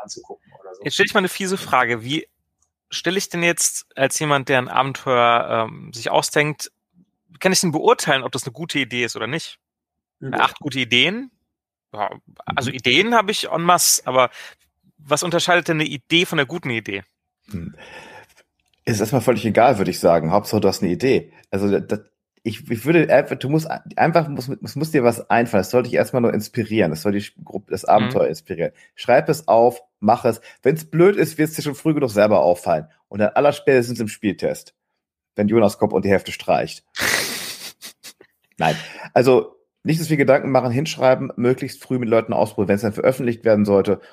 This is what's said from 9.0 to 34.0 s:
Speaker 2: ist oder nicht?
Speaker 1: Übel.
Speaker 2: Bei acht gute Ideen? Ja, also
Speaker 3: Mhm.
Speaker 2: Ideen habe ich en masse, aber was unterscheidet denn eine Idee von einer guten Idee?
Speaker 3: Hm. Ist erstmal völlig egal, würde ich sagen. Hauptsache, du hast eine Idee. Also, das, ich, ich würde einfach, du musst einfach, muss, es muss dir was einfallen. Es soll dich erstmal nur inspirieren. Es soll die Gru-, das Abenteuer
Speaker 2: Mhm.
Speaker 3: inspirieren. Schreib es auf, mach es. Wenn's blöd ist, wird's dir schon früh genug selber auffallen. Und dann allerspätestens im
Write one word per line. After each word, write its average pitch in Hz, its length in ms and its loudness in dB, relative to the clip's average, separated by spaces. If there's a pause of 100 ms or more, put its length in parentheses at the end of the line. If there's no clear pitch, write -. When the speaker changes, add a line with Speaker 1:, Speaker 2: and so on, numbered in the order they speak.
Speaker 2:
ist 113 120 -6
oder 110 120 -6
nicht? 151 320 -10 (600)
Speaker 1:
Übel. 135 120 -12
Speaker 2:
Bei - 120 0
acht - 160 -2
gute 135 200 -6
Ideen? 143 500 0 (640)
Ja, 104 160 -6 (340)
also 127 280 -4
Speaker 3:
Mhm. 127 40 -12
Speaker 2:
Ideen 143 380 0
habe 208 160 2
ich - 220 -6
en 160 100 -2
masse, 175 460 2
aber 127 240 2 (640)
was 147 240 -4
unterscheidet 175 460 0
denn 165 100 -2
eine 156 80 -2
Idee 165 400 -2
von 165 140 -2
einer 139 80 0
guten 151 240 -8
Idee? 104 320 -8 (480)
Speaker 3:
Hm. 85 240 -12 (1080)
Ist 113 140 -2
erstmal 110 220 0
völlig 113 240 2
egal, 113 320 4
würde 92 140 0
ich - 80 -8
sagen. 85 320 2
Hauptsache, 104 300 0
du 98 60 2
hast 95 140 0
eine 90 100 0
Idee. 95 400 0 (200)
Also, 98 280 0
das, - 200 -6 (420)
ich, - 300 -8
ich 117 140 -6
würde 156 280 2
einfach, - 240 2
du - 100 -6
musst 156 200 -2 (280)
einfach, 160 320 2
muss, 135 220 -8
es - 260 -12
muss 156 140 -6
dir 156 140 2
was 117 260 0
einfallen. 117 320 2
Es 95 80 -8
soll 123 140 2
dich 120 100 -6
erstmal 117 300 0
nur 113 100 2
inspirieren. 104 580 -2
Es 78 120 -8
soll 104 80 0
die 101 200 -6 (120)
Gru-, - 240 -14
das - 180 -8
Abenteuer 104 380 2
Speaker 2:
Mhm. 69 60 0
Speaker 3:
inspirieren. 85 420 -6 (240)
Schreib 147 340 2
es - 180 -4
auf, 117 360 2 (160)
mach 107 260 2
es. 113 160 -2 (220)
Wenn's 156 220 0
blöd 185 320 4
ist, 160 200 -2
wird's 151 160 -2
dir - 80 -8
schon 139 140 -8
früh 160 180 -2
genug 139 160 0
selber 104 300 4
auffallen. 80 480 0 (220)
Und 101 100 -8
dann 104 100 2
allerspätestens 131 720 2
im 113 80 -4